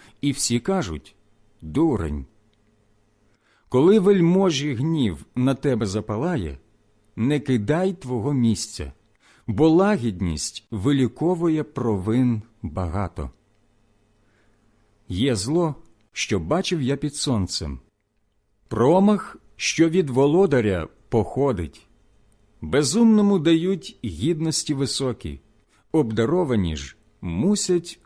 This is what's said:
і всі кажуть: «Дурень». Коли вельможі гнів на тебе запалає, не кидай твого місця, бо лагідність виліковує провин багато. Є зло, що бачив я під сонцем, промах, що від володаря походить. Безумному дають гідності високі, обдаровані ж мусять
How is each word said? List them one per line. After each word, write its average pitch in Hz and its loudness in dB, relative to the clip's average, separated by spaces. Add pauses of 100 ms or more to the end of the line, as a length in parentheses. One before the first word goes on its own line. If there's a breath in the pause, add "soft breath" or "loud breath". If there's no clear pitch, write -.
(200 soft breath)
і 143 0
всі - -2
кажуть: 127 -6 (460)
«Дурень». 82 -2 (1400)
Коли 175 6
вельможі 175 4
гнів 127 -2
на 131 0
тебе 120 -2
запалає, 104 -4 (580)
не 135 0
кидай 147 0
твого 127 -4
місця, 113 -2 (540 soft breath)
бо 117 2
лагідність 101 0
виліковує 147 0
провин 113 -2 (200)
багато. 85 -6 (1800)
Є 117 0
зло, 147 -2 (380)
що - -2
бачив 156 -2
я 131 0
під 147 -6
сонцем, 92 -4 (880)
промах, 180 2 (200)
що - 2
від 160 0
володаря 131 2 (200)
походить. 110 -2 (760)
Безумному 202 4
дають 165 0
гідності 151 -2
високі, 131 -4 (520)
обдаровані 127 0
ж 69 -14 (240)
мусять 170 -2